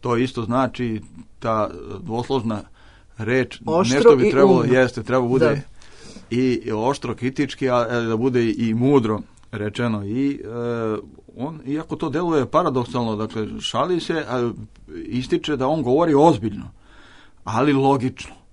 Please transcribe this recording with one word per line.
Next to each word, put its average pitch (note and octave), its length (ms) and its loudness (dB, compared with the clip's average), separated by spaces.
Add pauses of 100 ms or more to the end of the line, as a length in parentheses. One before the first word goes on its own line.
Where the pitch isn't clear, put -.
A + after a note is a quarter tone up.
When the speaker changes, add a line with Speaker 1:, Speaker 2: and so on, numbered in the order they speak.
Speaker 1:
To A#2+ 160 0
isto B2 260 -2
znači A#2+ 580 -2 (380)
ta G#2+ 300 -2 (300)
dvosložna A2+ 640 -4 (560)
reč, A#2+ 480 -2
Speaker 2:
Oštro E3 300 2
Speaker 1:
nešto D3 200 8
bi B2 120 4
Speaker 2:
i - 40 4
Speaker 1:
trebalo, F3+ 300 6
Speaker 2:
umno. A#2 120 4
Speaker 1:
jeste, B2 300 2
treba B2 240 0
bude B2 180 2
Speaker 2:
Da. C#3+ 100 2 (760)
Speaker 1:
i, B2 360 0
i A#2+ 60 -4
oštro, A#2+ 440 -2
kritički, C3 540 -2
a, A#2+ 200 2
ali A#2 180 -2
da A2+ 100 0
bude A#2+ 400 2
i A2+ 160 0
mudro A2+ 460 2 (320)
rečeno. G#2+ 540 -4
I, C3 260 -2
e, A#2 680 -6 (400)
on, D3+ 280 -8
iako D3+ 300 -6
to D#3+ 140 -4
deluje D#3 360 0
paradoksalno, B2 720 0
dakle, G#2+ 320 -4 (120)
šali D#3+ 400 -2
se, D#3 300 -4
a, A#2+ 220 -2 (540)
ističe C#3+ 520 -2
da B2+ 100 -2
on D3+ 160 -2
govori D3 320 2
ozbiljno, C#3 560 4 (720)
ali B2 300 2
logično. C3+ 640 0 (180)